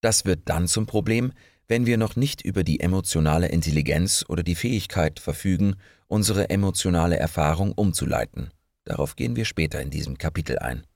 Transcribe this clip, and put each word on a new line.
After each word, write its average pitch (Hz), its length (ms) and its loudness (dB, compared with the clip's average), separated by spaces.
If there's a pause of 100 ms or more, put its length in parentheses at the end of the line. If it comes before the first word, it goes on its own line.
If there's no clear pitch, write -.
Das 110 240 2
wird 92 220 0
dann 82 220 0
zum 110 180 0
Problem, 113 460 0 (360)
wenn 120 160 2
wir 117 140 4
noch 110 180 0
nicht 135 260 -2
über 95 220 0
die 80 160 2
emotionale 85 680 2
Intelligenz 78 800 0
oder 85 140 -2
die 85 120 0
Fähigkeit 95 680 -2
verfügen, 95 560 0 (300)
unsere 101 440 0
emotionale 87 680 2
Erfahrung 80 560 0
umzuleiten. - 760 -2 (340)
Darauf - 320 -4
gehen 120 200 -4
wir 117 80 -2
später 78 360 -2
in 69 100 -6
diesem 69 260 -6
Kapitel 80 420 -4
ein. 62 380 -6